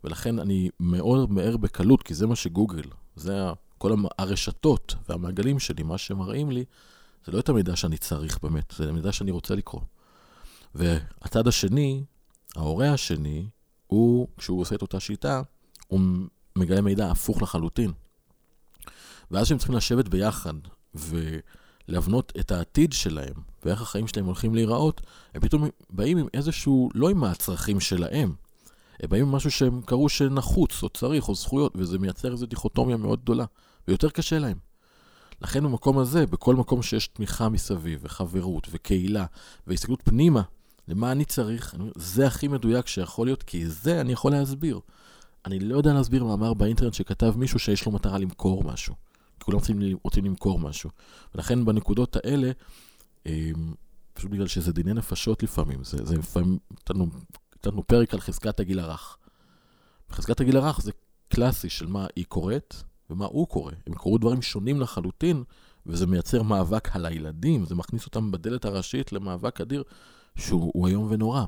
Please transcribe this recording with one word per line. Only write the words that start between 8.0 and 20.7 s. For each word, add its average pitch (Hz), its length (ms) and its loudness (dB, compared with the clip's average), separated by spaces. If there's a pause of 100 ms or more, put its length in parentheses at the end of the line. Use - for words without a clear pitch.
באמת, 78 340 -2
זה 78 120 -2
המידע 82 220 -2
שאני 98 200 -4
רוצה 87 240 -4
לקרוא. - 260 -6 (920)
והצד 85 720 0
השני, 135 560 2 (520)
ההורה 80 380 0
השני, 78 540 -2 (400)
הוא, 120 400 4 (100)
כשהוא 92 240 -4
עושה 101 140 -2
את - 60 -6
אותה 95 180 -4
שיטה, 131 420 -4 (460)
הוא 95 120 2
מ-, 92 280 2 (280)
מגלה 92 260 2
מידע 101 300 2
הפוך - 300 0
לחלוטין. 165 500 -2 (1400)
ואז 101 160 2
שהם 147 100 4
צריכים - 180 0
לשבת 120 320 2
ביחד 92 460 0 (420)